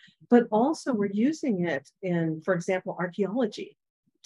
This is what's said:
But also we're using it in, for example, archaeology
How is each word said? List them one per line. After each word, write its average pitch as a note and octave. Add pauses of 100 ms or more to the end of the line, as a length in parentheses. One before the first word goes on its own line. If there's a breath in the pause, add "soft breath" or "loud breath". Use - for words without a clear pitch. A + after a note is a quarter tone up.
(280 soft breath)
But A#3+
also C4
we're G3+
using G#3+
it C#3+ (140)
in, E3
for G3
example, F3+
archaeology G3 (480)